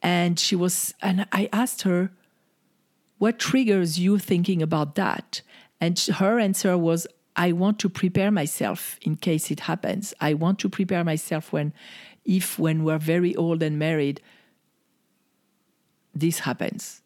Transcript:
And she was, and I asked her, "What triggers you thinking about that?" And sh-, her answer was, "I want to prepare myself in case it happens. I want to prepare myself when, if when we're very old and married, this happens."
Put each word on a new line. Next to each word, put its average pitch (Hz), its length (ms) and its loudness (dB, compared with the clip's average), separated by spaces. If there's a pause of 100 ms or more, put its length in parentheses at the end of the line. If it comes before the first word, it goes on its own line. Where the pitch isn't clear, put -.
And 175 360 2
she - 180 0
was, 180 440 -2
and 196 320 0
I 196 200 0
asked 233 300 -2
her, 180 280 2 (1080)
"What 220 200 2
triggers 196 600 2
you 196 200 4
thinking 180 440 2
about 156 340 0
that?" - 460 -2 (380)
And 170 180 0
sh-, - 100 -2
her 202 320 2
answer 190 360 2
was, 165 300 2 (300)
"I 175 160 2
want 190 280 2
to 202 80 0
prepare 185 420 0
myself 151 720 -2
in 156 140 -2
case 160 340 -2
it 147 100 -4
happens. 170 600 -4
I 151 140 2
want 170 260 0
to - 80 -2
prepare 185 360 -2
myself 156 480 -4
when, 147 200 -2 (520)
if 185 340 0
when 160 240 2
we're 156 160 2
very 165 380 2
old 165 260 0
and 151 160 0
married, 151 420 0 (1900)
this 165 280 -2
happens." - 640 -6